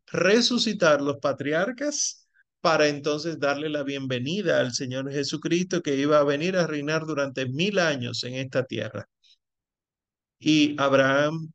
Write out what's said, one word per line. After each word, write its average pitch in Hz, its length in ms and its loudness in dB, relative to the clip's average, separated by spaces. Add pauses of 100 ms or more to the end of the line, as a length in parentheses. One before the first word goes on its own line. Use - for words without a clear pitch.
resucitar 190 920 2
los 139 160 -2
patriarcas 190 1080 -4 (340)
para 156 260 4
entonces 147 500 -4
darle 143 320 -2
la 147 140 -4
bienvenida 139 760 -2
al 127 140 0
Señor 135 380 -6
Jesucristo 165 720 -2
que 139 140 -2
iba 147 220 4
a 143 40 6
venir 151 340 0
a 175 80 2
reinar 156 400 -2
durante 139 420 -4
mil 175 300 -2
años 127 460 -2
en 123 120 -8
esta 131 300 -4
tierra. 110 420 -8 (1300)
Y 147 420 4
Abraham, 139 720 2